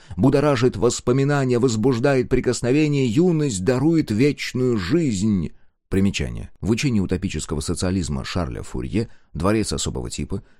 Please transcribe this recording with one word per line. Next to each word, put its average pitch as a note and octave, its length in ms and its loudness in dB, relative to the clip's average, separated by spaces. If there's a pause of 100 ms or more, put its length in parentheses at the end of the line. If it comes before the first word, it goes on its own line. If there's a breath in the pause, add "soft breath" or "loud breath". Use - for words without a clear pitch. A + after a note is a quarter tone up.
(180 loud breath)
будоражит C3+ 580 4
воспоминания, C3 840 0
возбуждает B2 680 2
прикосновение, C3+ 760 0
юность D3 560 0
дарует C3+ 480 2
вечную B2 680 0
жизнь. G#2 760 0 (380)
Примечание. E2+ 720 -2
В F2 120 -2
учении A#2 280 0
утопического E2+ 640 -2
социализма E2 640 -4
Шарля C2 360 -6
Фурье G2+ 460 -4 (260 soft breath)
дворец G2+ 380 0
особого C2 380 -6
типа, - 340 -8 (160 soft breath)